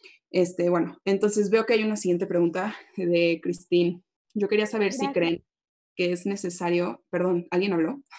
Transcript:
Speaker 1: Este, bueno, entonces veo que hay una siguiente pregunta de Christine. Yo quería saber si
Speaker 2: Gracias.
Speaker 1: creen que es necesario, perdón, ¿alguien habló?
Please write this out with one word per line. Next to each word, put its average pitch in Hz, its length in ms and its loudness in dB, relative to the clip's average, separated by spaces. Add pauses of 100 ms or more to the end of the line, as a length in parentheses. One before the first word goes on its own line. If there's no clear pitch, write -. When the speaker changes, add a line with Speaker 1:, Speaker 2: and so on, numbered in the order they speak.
(300)
Speaker 1:
Este, 175 380 0
bueno, 175 380 0
entonces 208 420 2
veo 220 160 4
que 247 80 2
hay 220 120 4
una 214 120 0
siguiente 180 300 0
pregunta 175 500 0 (220)
de 170 440 2
Christine. 175 600 0 (320)
Yo 202 140 -2
quería 214 180 2
saber 208 260 0
si 254 140 -4
Speaker 2:
Gracias. 277 80 -6
Speaker 1:
creen 170 300 0 (520)
que 180 160 0
es 175 120 -6
necesario, 175 840 -2
perdón, 175 400 -2
¿alguien 190 220 0
habló? 170 300 -2 (160)